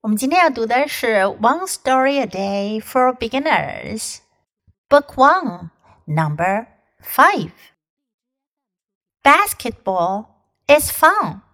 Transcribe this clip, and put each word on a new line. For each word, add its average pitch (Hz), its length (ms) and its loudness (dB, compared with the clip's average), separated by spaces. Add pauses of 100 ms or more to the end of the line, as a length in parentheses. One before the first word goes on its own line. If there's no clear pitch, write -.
我 226 40 -8
们 214 100 0
今 262 140 -2
天 349 100 2
要 339 80 4
读 233 160 -2
的 247 220 0
是 220 380 0
《One 254 420 0
Story 269 540 0
a 233 60 -2
Day 202 540 -6
for 254 380 0
Beginners》, 220 1000 -4 (720)
Book 285 280 2
One, 262 540 0 (360)
Number 160 640 -2 (340)
Five. 302 480 2 (1700)
Basketball 208 1000 0 (420)
is 294 240 4
fun. 311 500 0 (120)